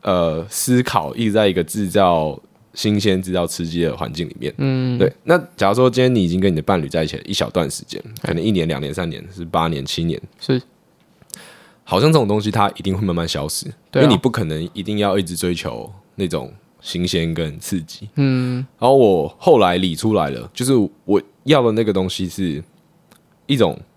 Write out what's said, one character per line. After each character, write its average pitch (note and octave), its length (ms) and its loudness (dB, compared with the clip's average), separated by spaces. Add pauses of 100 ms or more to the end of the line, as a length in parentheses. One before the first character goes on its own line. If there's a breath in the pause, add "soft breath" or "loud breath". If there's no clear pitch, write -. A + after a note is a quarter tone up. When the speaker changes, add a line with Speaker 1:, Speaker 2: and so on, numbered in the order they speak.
Speaker 1:
呃， E2+ 480 0
思 B2 340 0
考， E2 320 -2
一 A#2 100 -2
直 G#2+ 60 0
在 G#2 160 4
一 F#2+ 60 2
个 E2+ 100 0
制 G2+ 240 -4
造 E2+ 500 2 (360)
新 G#2 260 0
鲜、 F#2+ 220 2
制 F#2 100 -6
造 F2+ 160 0
刺 - 180 -6
激 E2+ 180 -2
的 D2+ 120 0
环 B1+ 160 -6
境 E2 160 -6
里 - 100 -16
面。 - 200 -8
Speaker 2:
嗯。 B2+ 400 -2
Speaker 1:
对， G2 120 4 (140)
那 F3 140 4 (180)
假 G2 140 2
如 G2+ 40 2
说 B2+ 160 4
今 B2 120 0
天 B2+ 120 4
你 A2+ 80 4
已 F2+ 60 2
经 E2+ 140 0
跟 G2 100 4
你 E2+ 60 2
的 D2+ 40 -2
伴 F#2 200 0
侣 C#2+ 80 -6
在 E2 120 0
一 D#2+ 60 0
起 D2+ 80 -8
了 - 80 -10
一 - 80 -10
小 - 180 -2
段 E2 220 -2
时 - 160 -12
间， - 140 -12 (200)
Speaker 2:
对。 - 60 -6
Speaker 1:
可 F2 60 -2
能 E2 100 -2
一 A2 80 2
年、 E2+ 160 0
两 C#2+ 140 -4
年、 D2 120 -6
三 E2+ 160 -4
年， - 240 -12
是 F#2 120 -12
八 E2 240 0
年、 C#2 160 -4
七 - 180 -6
年。 E2 160 -2 (220)
Speaker 2:
是。 B2+ 200 0 (1200 loud breath)
Speaker 1:
好 F#2 160 2
像 D#3 100 4
这 D#3+ 80 6
种 A#2 80 0
东 G#2 140 0
西 G#2+ 100 -2
它 G2+ 200 2
一 - 100 -14
定 F#2+ 120 -2
会 G2 120 -2
慢 F2+ 100 0
慢 E2+ 100 -2
消 D2+ 220 -4
失， - 200 -8 (220)
Speaker 2:
对 C3 120 2
啊。 - 20 8
Speaker 1:
因 D3 60 6
为 A#2+ 40 6
你 F#2+ 40 4
不 B2+ 120 2
可 A2+ 140 -2
能 D#2 300 -4
一 G2+ 100 -8
定 G#2 140 -4
要 G2+ 200 2
一 G2+ 60 0
直 F2 100 -6
追 F2+ 200 -2
求 B1 360 -8 (260)
那 G2 120 -2
种 D2+ 240 -6 (300)
新 F2+ 260 -4
鲜 E2 260 -2
跟 D#2 240 -6
刺 F2 260 -6
激。 - 320 -16
Speaker 2:
嗯。 B2+ 400 0 (220)
Speaker 1:
然 A#2+ 120 2
后 C#3 80 6
我 F#2 420 4
后 D#3 200 6
来 F2+ 180 4
理 F#2 180 0
出 G#2+ 200 0
来 D#2 140 0
了， A#1 240 -10
就 B2 120 -6
是 C3+ 80 2 (320)
我 G2 160 2 (220)
要 C#3 180 4
的 A2+ 120 4
那 A2+ 100 0
个 G#2+ 80 0
东 F#2+ 180 0
西 F#2 200 -6
是 E2 340 -4 (840)
一 C#3 100 0
种 F2+ 200 4 (200)